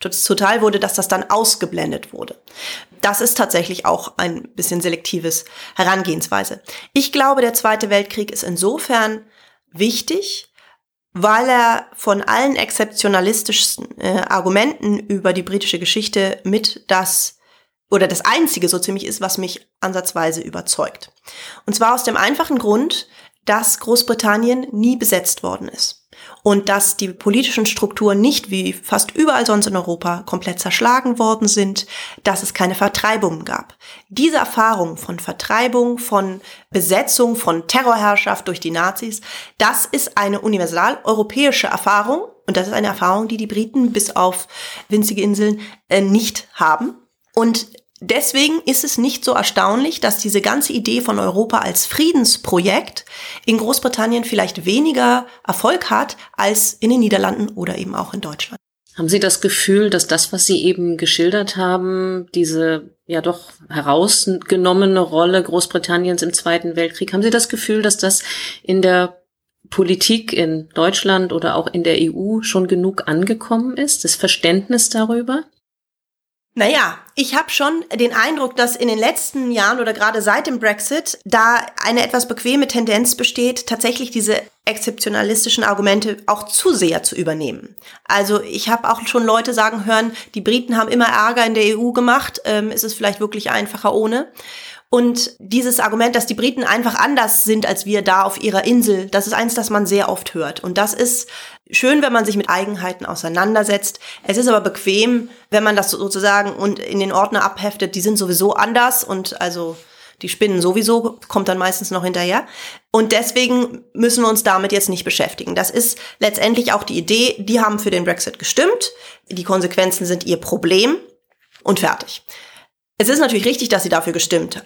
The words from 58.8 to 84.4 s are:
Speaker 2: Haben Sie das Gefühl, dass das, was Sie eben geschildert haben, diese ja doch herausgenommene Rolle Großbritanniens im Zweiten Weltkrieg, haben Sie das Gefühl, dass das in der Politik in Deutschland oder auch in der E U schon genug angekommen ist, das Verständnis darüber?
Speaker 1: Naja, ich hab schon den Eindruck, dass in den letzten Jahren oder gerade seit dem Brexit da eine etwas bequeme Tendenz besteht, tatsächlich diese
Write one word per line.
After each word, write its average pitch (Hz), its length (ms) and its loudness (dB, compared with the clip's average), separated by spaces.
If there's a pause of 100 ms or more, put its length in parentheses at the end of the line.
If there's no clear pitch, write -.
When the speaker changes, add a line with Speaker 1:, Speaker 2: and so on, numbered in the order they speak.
Speaker 2:
Haben 165 100 0
Sie 170 120 4
das 185 200 2
Gefühl, 202 480 2
dass 180 200 0
das, - 240 0
was 185 140 0
Sie - 180 2
eben 175 320 0
geschildert 185 600 0
haben, 185 800 -2
diese 160 560 0 (160)
ja 165 140 -4
doch 170 320 -4 (160)
herausgenommene 180 1300 2
Rolle 170 420 2
Großbritanniens 175 840 0
im 175 100 -2
Zweiten 170 420 -2
Weltkrieg, 170 380 -4
haben 196 100 2
Sie 226 80 2
das 233 180 2
Gefühl, 220 340 -2
dass 208 160 2
das 190 260 0 (400)
in 190 180 2
der 180 400 2 (480)
Politik 190 600 0
in 160 420 -2
Deutschland 185 580 2
oder 165 220 -2
auch 165 140 -2
in 175 160 -2
der 165 160 2
E 165 100 2
U 208 320 -2
schon 185 240 0
genug 185 400 0
angekommen 226 680 -2
ist, 285 260 -2
das - 140 -2
Verständnis 196 720 2
darüber? 233 560 -2 (1080)
Speaker 1:
Naja, 240 440 0 (160)
ich 277 200 -2
hab 320 160 -2
schon 311 320 0 (120)
den 240 180 2
Eindruck, 285 440 -2
dass 240 200 0
in 247 100 0
den 220 120 0
letzten 254 540 -2
Jahren 226 280 2
oder 220 140 -2
gerade 214 260 0
seit 214 260 2
dem 254 120 -2
Brexit 220 640 -2
da 226 400 4 (180)
eine 233 220 2
etwas 247 240 0
bequeme 254 400 0
Tendenz 233 460 2
besteht, 240 520 -2
tatsächlich 240 440 -2
diese 214 260 0 (300)